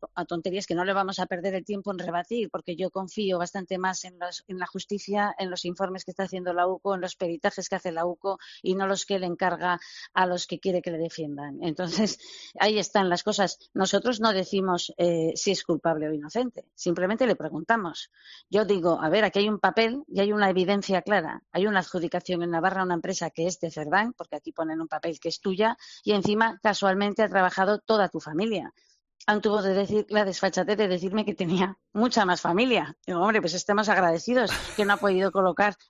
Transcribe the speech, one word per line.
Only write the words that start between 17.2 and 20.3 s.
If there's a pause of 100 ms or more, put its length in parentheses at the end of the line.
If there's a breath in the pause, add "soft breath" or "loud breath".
le
preguntamos. (400 loud breath)
Yo
digo,
a
ver,
aquí
hay
un
papel
y
hay